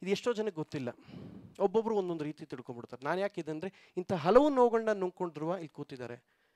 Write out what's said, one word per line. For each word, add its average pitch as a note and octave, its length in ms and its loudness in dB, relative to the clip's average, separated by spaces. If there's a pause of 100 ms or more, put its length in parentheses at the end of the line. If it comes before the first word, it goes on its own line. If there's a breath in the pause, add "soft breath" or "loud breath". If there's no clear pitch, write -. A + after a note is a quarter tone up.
ಇದು F#3 80 -2
ಎಷ್ಟೋ A3 220 0
ಜನಕ್ಕೆ G#3 240 -2
ಗೊತ್ತಿಲ್ಲ. D3 320 -6 (720 loud breath)
ಒಬ್ಬೊಬ್ರು G#3+ 360 2
ಒಂದೊಂದು F3 280 -2
ರೀತಿ D3+ 220 -8
ತಿಳ್ಕೊಂಡ್ಬಿಡ್ತಾರೆ. B2 600 -10
ನಾನು F3+ 140 0
ಯಾಕೆ G3 200 -4
ಇದೆ D#3 100 -6
ಅಂದರೆ, D#3+ 460 -8
ಇಂಥ F3+ 160 -4
ಹಲವು G3+ 360 8
ನೋವುಗಳನ್ನ A#3 440 4
ನುಂಗ್ಕೊಂಡು F#3 420 -4
ಧ್ರುವ D#3+ 200 -4
ಇಲ್ಲಿ E3 140 -8
ಕೂತಿದ್ದಾರೆ. B2 560 -12 (320)